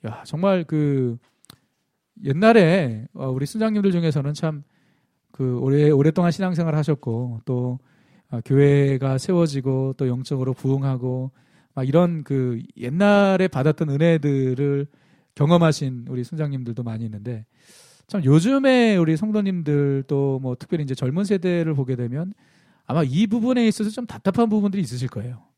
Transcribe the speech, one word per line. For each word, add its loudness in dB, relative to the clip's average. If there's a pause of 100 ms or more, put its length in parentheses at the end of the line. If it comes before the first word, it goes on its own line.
야, -10
정말 0
그 0 (1040)
옛날에, 4
어, -8
우리 -4
순장님들 0
중에서는 0
참 -6 (680)
그 -4
오래-, 4
오랫동안 4
신앙생활 -2
하셨고 -4
또, -4 (500)
아, -6
교회가 2
세워지고 0
또 -2
영적으로 -4
부흥하고 -2 (420)
막 -4
이런 2
그 -2 (160)
옛날에 2
받았던 0
은혜들을 0 (480)
경험하신 2
우리 -6
순장님들도 -6
많이 -6
있는데, -10 (640)
참 -4
요즘에 4
우리 2
성도님들 0
또 0
뭐 -6
특별히 -6
이제 -6
젊은 -2
세대를 -2
보게 -2
되면 -6 (520)
아마 0
이 0
부분에 0
있어서 -2
좀 -8
답답한 0
부분들이 0
있으실 -6
거예요. -10 (140)